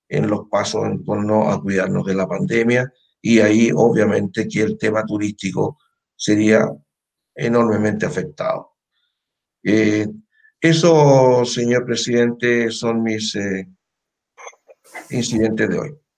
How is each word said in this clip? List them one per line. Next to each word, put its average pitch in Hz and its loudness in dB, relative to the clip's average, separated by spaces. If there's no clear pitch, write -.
en 147 -2
los 104 -4
pasos 104 -2
en 101 -6
torno 104 0
a 98 -2
cuidarnos 95 -2
de 95 -2
la 95 -4
pandemia, 117 -2
y 113 4
ahí 107 4
obviamente 104 0
que - -4
el 110 -2
tema 107 -2
turístico 104 -6
sería 107 2
enormemente 107 0
afectado. - -6
Eh, 107 2
eso, 143 4
señor 120 -2
presidente, 120 0
son 117 -4
mis, 110 -4
eh, 98 -6
incidentes 110 -2
de 87 -4
hoy. - -10